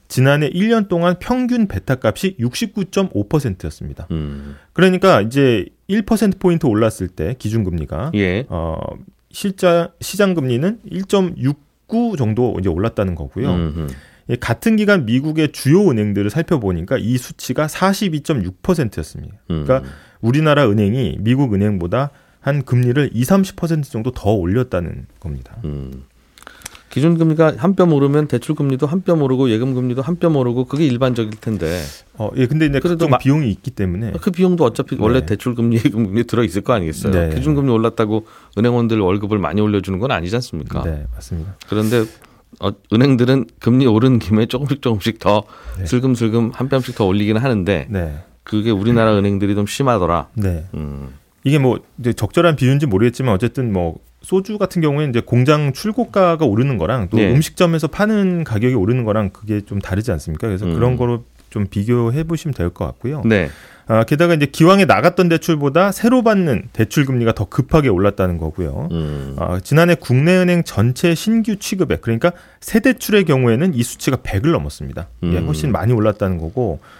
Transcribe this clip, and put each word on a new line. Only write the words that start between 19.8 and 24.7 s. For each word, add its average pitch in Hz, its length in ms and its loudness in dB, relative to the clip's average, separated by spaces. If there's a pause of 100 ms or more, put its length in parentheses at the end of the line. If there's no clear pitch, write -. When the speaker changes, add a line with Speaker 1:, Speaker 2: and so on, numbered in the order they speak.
Speaker 1:
우리나라 143 480 4
은행이 104 520 0
미국 123 340 2
은행보다 101 560 0 (280)
한 139 240 -2
금리를 123 500 2
이삼십 190 420 2
퍼센트 160 340 -4
정도 117 220 -4
더 - 200 -2
올렸다는 90 760 -2 (120)